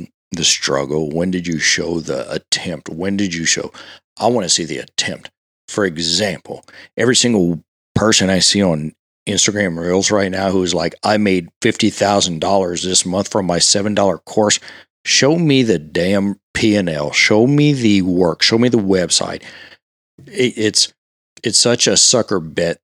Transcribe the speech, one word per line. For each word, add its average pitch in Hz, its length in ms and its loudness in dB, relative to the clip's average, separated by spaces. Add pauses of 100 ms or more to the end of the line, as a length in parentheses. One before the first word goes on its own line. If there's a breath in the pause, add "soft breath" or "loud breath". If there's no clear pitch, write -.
(320)
the - 120 -6
struggle? 73 640 -2
When 85 220 -2
did 87 160 -4
you 82 100 -4
show 82 420 -2
the 67 320 -8
attempt? - 580 -8
When 92 280 -4
did 98 160 -2
you 82 120 -6
show, 73 260 -4 (460 loud breath)
I 104 100 0
wanna 113 220 0
see 85 160 0
the 73 120 -8
attempt. - 540 -8 (360)
For 104 180 -2
example, 85 800 -4 (340 loud breath)
every 117 180 2
single 90 480 2 (320)
person 104 340 2
I 95 100 2
see 101 220 2
on 78 320 0 (340)
Instagram 98 520 -2
Reels 90 320 0
right 98 200 0
now 95 200 -2
who 95 120 2
is 87 100 -2
like, 85 280 -2
"I 107 160 2
made 92 320 0 (120)
fifty 110 280 2
thousand 95 500 0
dollars 90 440 0
this 92 220 0
month 92 240 -4
from 101 160 -2
my 87 140 0
seven 101 360 0
dollar 98 240 2
course." - 400 0 (460 loud breath)
Show 147 320 2
me 143 260 4
the 101 160 2
damn 95 600 -2 (140)
P 107 220 2
and 95 140 0
L. 73 220 -4
Show 110 360 4
me 147 260 4
the 107 300 4
work. 90 400 0
Show 113 140 2
me 120 120 4
the 120 80 2
website. 92 640 0 (840 loud breath)
It, 123 300 -2
it's, 107 360 0 (500)
it's 110 160 0
such 120 280 2
a 95 100 2
sucker 104 420 2
bet 82 440 -4